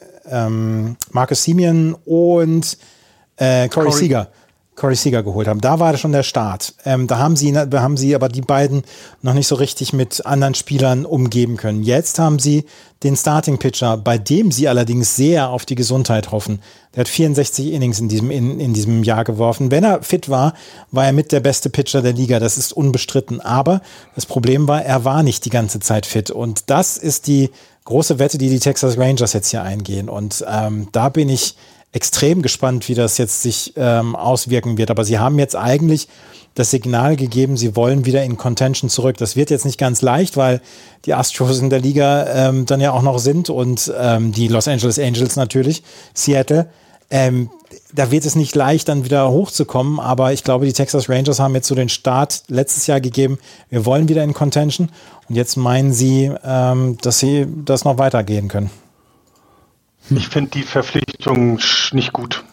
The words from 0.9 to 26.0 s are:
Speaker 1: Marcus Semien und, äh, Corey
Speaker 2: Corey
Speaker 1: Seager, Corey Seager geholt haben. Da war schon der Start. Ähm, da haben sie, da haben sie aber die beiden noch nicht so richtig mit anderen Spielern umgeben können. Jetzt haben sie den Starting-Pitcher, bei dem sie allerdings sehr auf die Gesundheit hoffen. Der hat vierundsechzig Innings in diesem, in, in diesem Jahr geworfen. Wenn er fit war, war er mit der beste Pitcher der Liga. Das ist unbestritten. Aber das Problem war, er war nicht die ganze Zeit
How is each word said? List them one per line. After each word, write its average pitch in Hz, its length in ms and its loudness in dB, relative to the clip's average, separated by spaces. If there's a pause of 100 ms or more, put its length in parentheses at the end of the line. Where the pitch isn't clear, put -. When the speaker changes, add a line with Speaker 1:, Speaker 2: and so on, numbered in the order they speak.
Speaker 1:
Marcus 127 320 0
Semien 165 500 2 (100)
und, 165 720 2 (600)
äh, 127 320 2
Corey 156 180 0
Speaker 2:
Corey 143 120 2
Speaker 1:
Seager, 139 300 0 (480)
Corey 131 180 0
Seager 123 280 0
geholt 104 240 -4
haben. 104 140 0
Da 143 180 2
war 165 200 2
schon 156 140 -2
der 139 100 2
Start. 104 520 -4 (120)
Ähm, 127 200 0
da 117 120 0
haben 151 180 2
sie, 143 160 2
da 139 300 0
haben 135 160 0
sie 139 160 2
aber 131 160 0
die 123 100 -6
beiden 139 420 2 (380)
noch 127 140 0
nicht 139 120 2
so 143 100 0
richtig 131 360 -2
mit 131 320 -2
anderen 139 300 0
Spielern 131 500 0
umgeben 120 540 0
können. 107 240 -2
Jetzt 123 360 0
haben 156 200 2
sie 147 260 0 (380)
den 139 120 0
Starting-Pitcher, 131 840 0
bei 117 180 0
dem 160 340 2
sie 135 180 0
allerdings 120 480 0
sehr 139 340 2
auf 123 160 -6
die 135 80 -6
Gesundheit 120 580 0
hoffen. 107 300 -4 (320)
Der 123 60 -2
hat 123 80 -2
vierundsechzig 147 640 0
Innings 123 280 -2
in 113 80 -2
diesem, 110 220 0
in, 139 280 -2
in 131 140 -2
diesem 110 300 0
Jahr 110 220 2
geworfen. 117 460 0
Wenn 156 140 2
er 202 180 2
fit 175 280 -4
war, 135 240 2 (360)
war 131 140 0
er 135 80 4
mit 147 180 2
der 143 100 2
beste 135 280 0
Pitcher 135 320 0
der 123 140 2
Liga. 123 240 2
Das 113 180 0
ist - 160 -4
unbestritten. 131 720 -2
Aber 139 400 0 (320)
das 160 100 -8
Problem 131 420 0
war, 147 160 2
er 131 220 0
war 139 180 2
nicht 139 220 0
die 123 60 -6
ganze 110 300 -2
Zeit 110 260 0